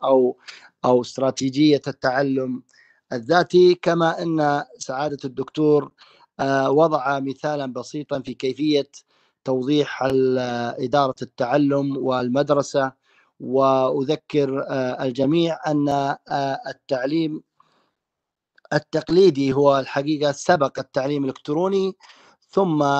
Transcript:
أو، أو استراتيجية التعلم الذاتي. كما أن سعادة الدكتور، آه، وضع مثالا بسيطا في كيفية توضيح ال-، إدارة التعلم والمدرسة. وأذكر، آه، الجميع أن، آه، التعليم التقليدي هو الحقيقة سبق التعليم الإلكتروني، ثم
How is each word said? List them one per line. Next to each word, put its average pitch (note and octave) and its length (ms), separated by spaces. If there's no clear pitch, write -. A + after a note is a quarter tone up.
أو، C3 320
أو B2+ 160
استراتيجية C3+ 840
التعلم C3 760
الذاتي. F3 640
كما E3+ 480
أن D3+ 420
سعادة C#3 460
الدكتور، C#3 680
آه، C3+ 300
وضع C#3+ 500
مثالا C#3 520
بسيطا C#3 480
في B2+ 140
كيفية C#3 560
توضيح C3 580
ال-، C3 360
إدارة C3 380
التعلم C#3 760
والمدرسة. C3+ 960
وأذكر، C3+ 1300
آه، C3 360
الجميع D3 600
أن، D3 220
آه، C#3 800
التعليم D3+ 720
التقليدي D3+ 800
هو C#3 260
الحقيقة C#3+ 540
سبق D3 460
التعليم C#3 460
الإلكتروني، F#3+ 720
ثم E3 320